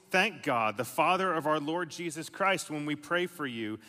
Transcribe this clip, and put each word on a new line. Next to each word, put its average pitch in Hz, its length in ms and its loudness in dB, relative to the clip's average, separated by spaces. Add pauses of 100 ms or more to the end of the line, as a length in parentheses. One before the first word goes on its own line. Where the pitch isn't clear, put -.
(100)
thank 185 340 2
God, 110 320 2
the 120 80 0
Father 180 500 2
of 156 120 0
our 151 120 4
Lord 160 320 -2
Jesus 156 380 -8
Christ, 190 420 0
when 147 160 -4
we 151 80 -2
pray 175 320 0
for 160 180 -6
you, 113 440 -4